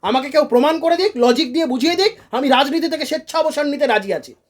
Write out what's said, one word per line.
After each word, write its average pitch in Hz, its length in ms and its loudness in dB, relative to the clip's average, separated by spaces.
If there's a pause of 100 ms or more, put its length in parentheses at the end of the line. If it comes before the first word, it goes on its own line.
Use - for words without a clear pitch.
আমাকে 262 280 -2
কেউ 294 140 4
প্রমাণ 294 360 2
করে 330 160 0
দিক, 392 200 0
লজিক 247 360 2
দিয়ে 320 140 0
বুঝিয়ে 262 300 -2
দিক, 392 160 0 (180)
আমি 269 180 -2
রাজনীতি 285 400 2
থেকে 302 160 -4
স্বেচ্ছা - 340 -6
অবসর 302 260 -2
নিতে 285 220 -2
রাজি 202 260 0
আছি। 147 220 -8 (160)